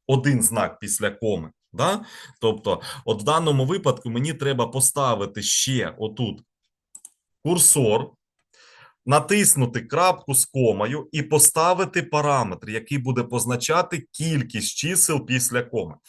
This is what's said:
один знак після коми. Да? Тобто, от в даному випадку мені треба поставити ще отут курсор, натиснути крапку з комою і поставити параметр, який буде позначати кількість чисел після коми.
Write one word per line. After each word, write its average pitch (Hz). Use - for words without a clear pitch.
один 131
знак 107
після 101
коми. 95
Да? 185
Тобто, 107
от 107
в -
даному 147
випадку 135
мені 139
треба 131
поставити 120
ще 110
отут 107
курсор, 143
натиснути 143
крапку 165
з -
комою 117
і 151
поставити 175
параметр, 135
який 113
буде 120
позначати 123
кількість 139
чисел 160
після 123
коми. 90